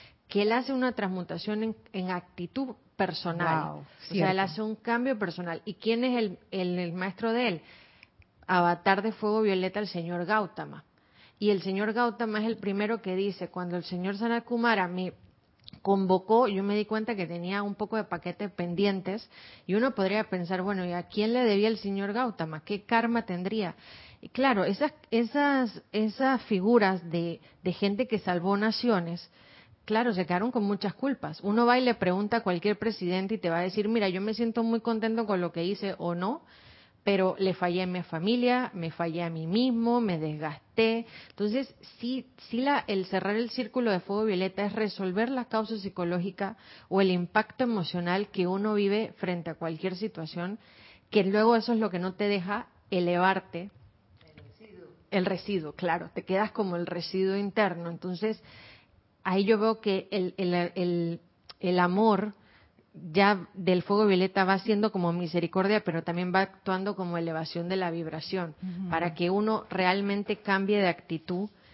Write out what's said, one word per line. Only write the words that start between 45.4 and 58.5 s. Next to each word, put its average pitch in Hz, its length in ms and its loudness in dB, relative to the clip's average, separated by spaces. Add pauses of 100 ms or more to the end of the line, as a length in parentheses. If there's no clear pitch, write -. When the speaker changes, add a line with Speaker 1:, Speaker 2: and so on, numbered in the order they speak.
Speaker 1:
causa 220 280 -2
psicológica 185 800 -4 (320)
o 190 140 4
el 190 100 6
impacto 180 540 0
emocional 185 640 -2
que 180 180 0
uno 202 280 0
vive 208 420 0
frente 175 320 -4
a 156 60 -8
cualquier 170 420 -4
situación, 180 640 -6 (500)
que 202 160 4
luego 214 320 6
eso 233 160 0
es 220 60 4
lo 214 100 2
que 175 100 -4
no 180 140 -4
te 208 160 0
deja 202 380 -2 (220)
elevarte. 180 800 2 (560)
Speaker 3:
El 156 200 -20
residuo. 185 420 -20 (240)
Speaker 1:
El 185 140 2
residuo, 180 480 -2
claro, 165 420 0
te - 80 -6
quedas 202 300 0
como 185 240 -2
el 175 80 -2
residuo 190 500 -2
interno. 190 540 0
Entonces, 185 520 -6 (840)